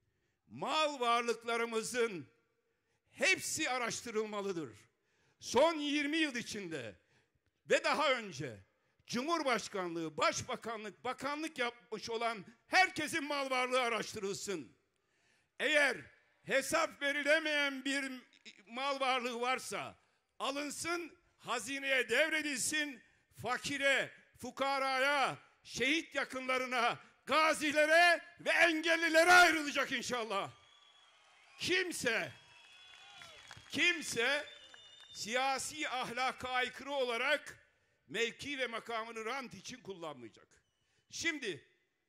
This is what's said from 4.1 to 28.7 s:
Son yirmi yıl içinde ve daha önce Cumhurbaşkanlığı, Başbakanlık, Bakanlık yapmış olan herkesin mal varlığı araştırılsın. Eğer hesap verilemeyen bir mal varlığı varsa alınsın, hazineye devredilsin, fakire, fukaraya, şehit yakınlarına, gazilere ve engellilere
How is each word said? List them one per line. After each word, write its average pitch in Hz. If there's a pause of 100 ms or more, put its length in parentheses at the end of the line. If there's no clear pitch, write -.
Son 311
yirmi 294
yıl 302
içinde 160 (760)
ve 285
daha 285
önce 156 (480)
Cumhurbaşkanlığı, 202
Başbakanlık, 220
Bakanlık 285
yapmış 233
olan 226 (220)
herkesin 320
mal 277
varlığı 254
araştırılsın. 196 (840)
Eğer 269 (460)
hesap 285
verilemeyen 285
bir 269 (540)
mal 269
varlığı 254
varsa 196 (400)
alınsın, 294 (200)
hazineye 254
devredilsin, 294 (400)
fakire, 247 (280)
fukaraya, 269 (240)
şehit 285
yakınlarına, 254 (280)
gazilere 311 (160)
ve 175
engellilere 330